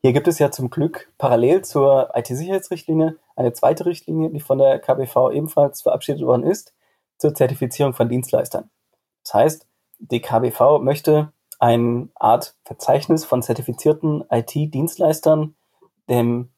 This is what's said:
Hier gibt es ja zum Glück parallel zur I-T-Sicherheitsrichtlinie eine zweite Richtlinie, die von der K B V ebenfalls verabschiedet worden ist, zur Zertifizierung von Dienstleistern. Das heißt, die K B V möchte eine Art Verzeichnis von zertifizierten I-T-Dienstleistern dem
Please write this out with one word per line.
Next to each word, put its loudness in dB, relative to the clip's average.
Hier 4
gibt 2
es 0
ja 2
zum -6
Glück -4
parallel 4
zur 2
I-T-Sicherheitsrichtlinie -2
eine 0
zweite 0
Richtlinie, -4
die -8
von -2
der 4
K -2
B -4
V 2
ebenfalls 0
verabschiedet -2
worden 2
ist, -4
zur 0
Zertifizierung -2
von 0
Dienstleistern. -4
Das -12
heißt, 2
die -4
K -2
B 0
V 4
möchte 0
eine 0
Art 0
Verzeichnis -2
von -2
zertifizierten -2
I-T-Dienstleistern -2
dem -2